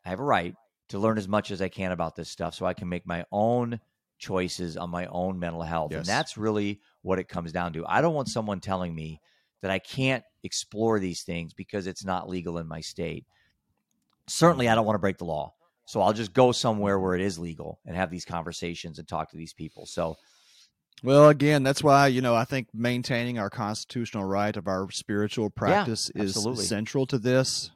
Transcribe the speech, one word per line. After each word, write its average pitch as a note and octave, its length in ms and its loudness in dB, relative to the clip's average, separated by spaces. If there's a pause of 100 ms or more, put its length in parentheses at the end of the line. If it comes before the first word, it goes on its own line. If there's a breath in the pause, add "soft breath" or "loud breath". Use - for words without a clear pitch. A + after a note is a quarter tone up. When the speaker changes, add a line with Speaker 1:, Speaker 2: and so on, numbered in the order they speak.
Speaker 1:
I F2+ 60 -8
have F#2+ 100 -6
a C#3 40 -4
right F#2+ 300 2 (360)
to G2+ 100 -6
learn A2 180 4
as F#2+ 80 -4
much G2+ 240 0
as F#2 100 -6
I F#2+ 80 0
can F#2 220 -6
about E2+ 240 -4
this E2 140 -10
stuff - 260 -6
so F#2 120 -4
I F2+ 80 0
can F2+ 140 -8
make F2 160 -4
my E2+ 280 -4
own A#2 480 0 (380)
choices F2+ 580 -2
on F2 140 -6
my F2 160 -4
own F2+ 340 -4
mental E2+ 220 -4
health. D#2+ 280 -2
And D#2 100 -4
Speaker 2:
Yes. E2+ 60 -6
Speaker 1:
that's B2 300 -2
really G#2 440 0 (220)
what F#2 160 0
it F2+ 100 -6
comes E2+ 220 -6
down F2 220 -4
to. E2 120 -8
I F2+ 160 2
don't D#3+ 140 2
want C3 140 -2
someone G#2 320 -4
telling F2+ 340 -4
me D#2+ 260 -10 (420)
that F#2+ 80 -4
I F#2+ 80 0
can't C3 440 -2 (200)
explore A2 580 0
these F2+ 220 -4
things E2+ 320 -6
because F#2+ 320 -6
it's F#2+ 180 -8
not F2+ 240 -4
legal F2 300 -4
in E2 100 -8
my D#2 140 -10
state. E2 420 -8 (1000)
Certainly, C#3 420 4
I A2+ 60 6
don't A2+ 100 4
wanna G#2 140 2
break F#2+ 180 0
the - 80 -10
law. D2+ 300 -6 (320)
So G#2+ 160 0
I'll G2+ 100 6
just G#2 220 -4
go B2+ 180 8
somewhere G2+ 460 0
where F#2 160 0
it F2+ 80 0
is F#2+ 160 -2
legal D#2+ 480 -10
and E2+ 100 -8
have F#2 140 -2
these F2 160 -8
conversations E2+ 720 -8
and E2 100 -16
talk D#2+ 220 -6
to D#2 80 -20
these E2 160 -14
people. - 320 -14
So E2 300 -6 (840 soft breath)
Speaker 2:
Well, C#3+ 280 10
again, D3 340 4
that's C#3 180 2
why, C#3 260 8
you B2+ 140 2
know, A#2+ 120 4
I A#2 100 4
think C3 300 -4
maintaining A#2+ 640 -2
our G2 120 -2
constitutional G#2+ 760 -4
right G2+ 320 0
of F#2 120 -4
our F#2+ 220 0
spiritual G#2+ 560 -2
Speaker 1:
Yeah, G2 100 0
Speaker 2:
practice C3 540 0
is G2 260 -2
Speaker 1:
absolutely. A2 300 -2
Speaker 2:
central A2+ 420 0
to C3+ 100 0
this B2+ 580 2